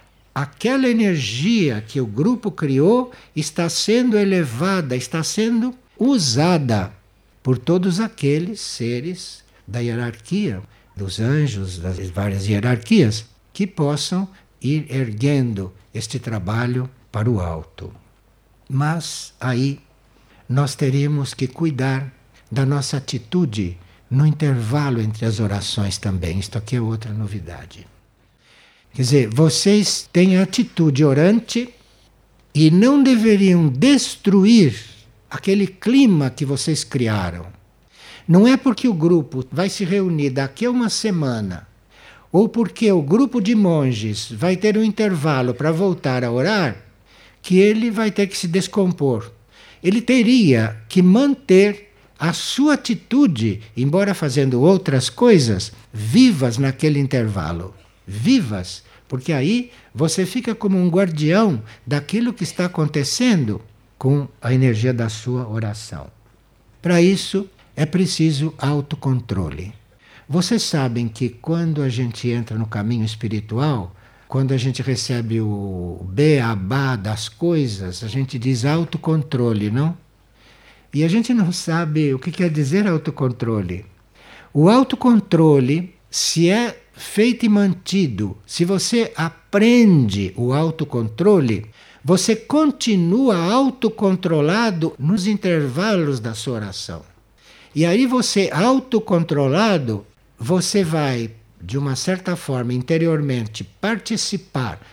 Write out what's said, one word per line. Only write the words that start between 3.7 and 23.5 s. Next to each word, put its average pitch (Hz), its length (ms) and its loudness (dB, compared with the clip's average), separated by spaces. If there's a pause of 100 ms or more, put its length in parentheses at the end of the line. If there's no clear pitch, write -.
sendo 226 480 0
elevada, 175 800 0
está 156 260 -6
sendo 233 520 -2 (240)
usada 151 960 0 (500)
por 127 140 0
todos 180 440 0
aqueles 175 600 -4
seres 127 840 -8 (240)
da 101 120 -10
hierarquia, 120 840 -6 (360)
dos 98 240 -8
anjos, 110 580 -2
das 90 320 -6
várias 98 360 -4
hierarquias, 110 800 2 (280)
que 202 140 -4
possam 170 640 -4 (320)
ir 147 300 -2
erguendo 120 800 -2 (220)
este 117 240 -8
trabalho 117 720 -4 (200)
para 107 200 -2
o 110 100 0
alto. 82 500 -10 (760)
Mas 147 720 -4
aí 131 400 -2 (640)
nós 139 280 0
teríamos 143 580 -2
que - 140 -4
cuidar 135 680 -4 (380)
da 131 160 0
nossa 139 320 -2
atitude 110 800 -4 (320)